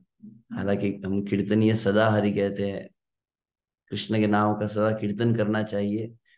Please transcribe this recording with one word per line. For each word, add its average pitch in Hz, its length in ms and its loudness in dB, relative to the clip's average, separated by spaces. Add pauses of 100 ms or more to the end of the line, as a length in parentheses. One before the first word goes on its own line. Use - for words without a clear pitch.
(520)
हालांकि 98 540 -2
हम 101 180 -2
कीर्तनीय 107 500 2
सदा 110 360 2
हरि 104 220 2
कहते 101 380 -2
हैं, - 200 -10 (1000)
कृष्ण 107 280 -2
के 107 80 4
नाम 104 340 2
का 107 60 -2
सदा 107 240 0
कीर्तन 110 440 0
करना 107 280 0
चाहिए, 104 520 -4 (240)